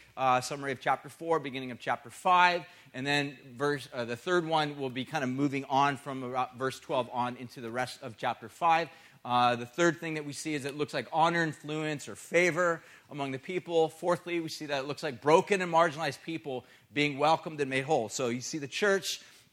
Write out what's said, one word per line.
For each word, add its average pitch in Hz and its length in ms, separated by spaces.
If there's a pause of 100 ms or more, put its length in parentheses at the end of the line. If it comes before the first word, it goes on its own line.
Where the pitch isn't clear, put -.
(160)
uh, 127 240
summary 139 320
of 123 80
chapter 143 300
four, 165 300
beginning 131 320
of 110 80
chapter 123 300
five, 180 560 (280)
and 131 120
then 143 320 (180)
verse, 143 380
uh, 123 120
the 117 100
third 180 320
one 151 320
will 135 100
be 123 160
kind 151 180
of 127 60
moving 135 360
on 139 320
from 131 260
about 127 320
verse 131 240
twelve 127 320
on 123 260
into 123 240
the 113 80
rest 123 320
of 123 160
chapter 117 320
five. 165 400 (360)
Uh, 123 300
the 120 100
third 170 340
thing 165 140
that 151 120
we 143 80
see 156 220
is 135 100
it 139 120
looks 147 160
like 131 180
honor, 165 320
influence, 151 640
or 104 80
favor 170 680 (300)
among 139 200
the 131 80
people. 170 500
Fourthly, 175 500
we 160 100
see - 160
that 143 140
it 135 80
looks 143 160
like 135 180
broken 185 400
and 180 100
marginalized 160 520
people 151 420 (280)
being 147 240
welcomed 156 420
and 139 100
made 131 140
whole. 131 260
So 127 200
you 123 120
see - 160
the 143 100
church 196 540 (320)